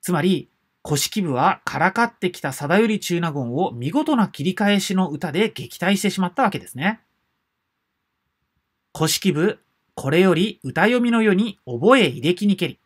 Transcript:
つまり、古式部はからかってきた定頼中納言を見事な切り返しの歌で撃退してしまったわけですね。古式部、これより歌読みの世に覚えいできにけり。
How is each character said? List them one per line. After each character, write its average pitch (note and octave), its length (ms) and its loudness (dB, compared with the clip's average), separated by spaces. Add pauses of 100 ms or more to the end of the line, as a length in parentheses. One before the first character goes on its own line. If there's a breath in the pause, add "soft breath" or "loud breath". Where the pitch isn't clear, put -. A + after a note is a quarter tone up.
つ - 120 -4
ま D#3 100 2
り、 F3+ 280 0 (320)
古 D3 140 -2
式 G3 260 -2
部 D#3+ 100 -2
は C#3+ 320 2
か - 140 -6
ら E3+ 140 2
か A#3 120 2
っ A#3 140 -8
て F3+ 120 -4
き - 100 -18
た C#3 120 -6
定 D3 280 0
頼 A3 180 0
中 F3 220 -4
納 E3+ 120 -2
言 B2 220 -4
を F3 180 -2
見 A#2+ 180 -6
事 D4 260 0
な G#3+ 120 2
切 - 160 -8
り F3+ 100 0
返 G3+ 260 2
し G3 140 -4
の F#3 160 2
歌 D#3 200 -8
で G3+ 200 0
撃 - 280 -14
退 F#3+ 180 0
し F#3+ 60 -4
て G3+ 80 0
し F#3 100 -4
ま F#3 80 0
っ F3+ 60 -10
た C4+ 80 0
わ G#3+ 80 2
け - 80 -6
で - 80 -14
す - 100 -18
ね。 F#3 240 -4 (2000)
古 D#3 120 0
式 F3+ 240 0
部、 D#3+ 280 -2 (340)
こ - 160 -4
れ D#3+ 100 4
よ F#3 140 6
り F#3+ 280 -2
歌 D3 200 -2
読 A#3+ 180 4
み A#3+ 100 0
の A3+ 120 2
世 G#3 120 4
に G#3 320 -2
覚 D3 320 4
え G3 100 4
い A#2+ 120 -6
で D#3 140 0
き G3+ 120 -4
に G3 100 2
け E3+ 120 -4
り。 - 180 -12